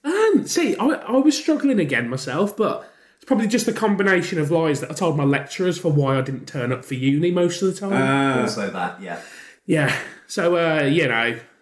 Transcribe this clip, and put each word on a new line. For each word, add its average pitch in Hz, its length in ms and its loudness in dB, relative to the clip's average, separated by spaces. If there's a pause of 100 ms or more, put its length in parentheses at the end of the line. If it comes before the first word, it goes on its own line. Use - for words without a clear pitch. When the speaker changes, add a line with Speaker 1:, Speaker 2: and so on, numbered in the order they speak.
Speaker 1:
Um, 403 440 2
see, 285 300 0
I, 220 100 -2
I - 300 -2
was 294 200 4
struggling 277 420 2
again 123 300 0
myself, 139 480 -2
but - 340 -2 (260)
it's - 80 -20
probably 226 220 2
just 233 200 0
the 233 60 -2
combination 190 680 0
of 147 100 0
lies 160 320 2
that - 80 -10
I 151 60 -8
told 165 220 0
my 147 60 0
lecturers 143 540 0
for 165 140 0
why 135 260 2
I 131 40 0
didn't 131 260 -8
turn 127 240 -4
up 123 120 -6
for 135 120 -8
uni 143 340 2
most 175 320 0
of 190 100 2
the - 80 -8
time. 196 140 -4
Speaker 2:
Ah. 135 480 2
Speaker 3:
Also 107 300 -4
that, 92 280 -6
yeah. 90 200 -12 (480)
Speaker 1:
Yeah. 147 280 2 (300)
So, 175 320 0
uh, 160 280 2
you 147 220 2
know 117 300 0 (240)